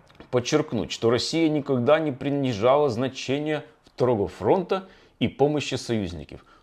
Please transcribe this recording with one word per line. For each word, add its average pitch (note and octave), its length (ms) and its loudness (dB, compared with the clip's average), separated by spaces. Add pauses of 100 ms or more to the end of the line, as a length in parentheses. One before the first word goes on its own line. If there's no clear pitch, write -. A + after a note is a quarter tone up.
(300)
подчеркнуть, B2+ 640 -2
что A2+ 180 0
Россия D#3 380 2
никогда C#3+ 520 2
не D3+ 120 -2
принижала C3+ 800 2
значение C#3 720 -2 (220)
Второго A#2+ 420 0
фронта F3+ 560 0 (400)
и A2+ 60 4
помощи C#3+ 480 0
союзников». E2+ 640 -6 (220)